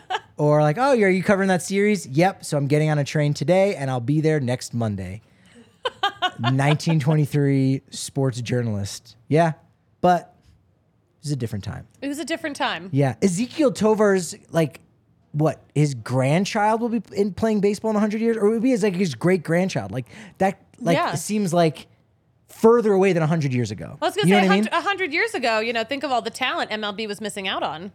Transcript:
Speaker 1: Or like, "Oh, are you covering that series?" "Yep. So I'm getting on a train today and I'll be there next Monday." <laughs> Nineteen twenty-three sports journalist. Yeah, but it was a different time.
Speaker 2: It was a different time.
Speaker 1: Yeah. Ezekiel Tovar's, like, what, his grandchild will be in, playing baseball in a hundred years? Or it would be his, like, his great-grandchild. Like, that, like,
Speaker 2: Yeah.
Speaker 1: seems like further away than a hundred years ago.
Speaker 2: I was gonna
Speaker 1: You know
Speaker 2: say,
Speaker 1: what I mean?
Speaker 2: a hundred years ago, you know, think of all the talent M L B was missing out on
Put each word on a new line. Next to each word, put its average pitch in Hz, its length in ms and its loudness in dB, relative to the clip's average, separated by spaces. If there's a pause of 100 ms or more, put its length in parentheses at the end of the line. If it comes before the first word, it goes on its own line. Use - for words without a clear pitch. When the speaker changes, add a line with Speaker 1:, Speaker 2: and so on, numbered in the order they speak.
(380)
Speaker 1:
Or 151 220 4
like, 151 160 2
"Oh, 262 140 0
are 220 180 4
you 185 140 2
covering 196 260 2
that 185 140 2
series?" 202 460 0
"Yep. 170 360 0
So 151 140 -2
I'm 143 80 0
getting 151 240 2
on 151 80 0
a 143 60 0
train 147 280 0
today 185 420 2
and 135 160 -6
I'll 127 100 -2
be 143 200 0
there 156 180 2
next 123 360 -4
Monday." 101 520 -4
<laughs> - 640 -14 (480)
Nineteen 143 600 0
twenty-three 139 920 0
sports 131 500 -4
journalist. 110 760 -6 (120)
Yeah, 160 240 2 (480)
but 175 340 2 (880)
it - 40 -6
was 143 60 -2
a 147 40 -2
different 110 280 -6
time. 87 220 -12 (160)
Speaker 2:
It 277 60 -6
was 277 100 -8
a 330 60 -8
different 311 320 -6
time. 196 360 -6
Speaker 1:
Yeah. 135 300 2
Ezekiel 220 500 0
Tovar's, 196 640 2 (160)
like, 160 300 -2 (520)
what, 147 300 0 (120)
his 147 200 2
grandchild 170 880 0
will 240 80 -2
be 226 120 -2 (120)
in, 202 180 0
playing 214 280 0
baseball 208 300 0
in 214 60 0
a 202 40 2
hundred 214 200 0
years? 226 160 2
Or 202 100 2
it 214 40 4
would 226 120 0
be 262 80 2
his, 220 120 2
like, 208 120 2
his 175 200 0
great-grandchild. 165 760 0
Like, 120 160 -8 (320)
that, 190 220 0 (180)
like, 226 180 0
Speaker 2:
Yeah. 302 180 0
Speaker 1:
seems 202 380 -2
like 170 340 2 (640)
further 226 440 4
away 190 200 4
than 165 100 2
a 156 40 2
hundred 147 260 0
years 120 180 0
ago. 71 300 -12
Speaker 2:
I 294 40 -4
was 359 100 0
gonna - 140 2
Speaker 1:
You 294 60 8
know - 80 6
Speaker 2:
say, - 60 4
Speaker 1:
what 392 40 6
I - 80 4
mean? 220 100 0
Speaker 2:
a 330 120 0
hundred 370 300 -2
years 403 220 -2
ago, 226 260 -2
you 226 120 -4
know, 226 120 -2
think 277 200 -8
of 277 80 -4
all 233 100 0
the 220 80 -6
talent 269 400 -6
M 214 140 -6
L 208 80 -6
B 220 140 -8
was 202 140 -8
missing 202 280 -8
out 285 140 -6
on 170 320 -8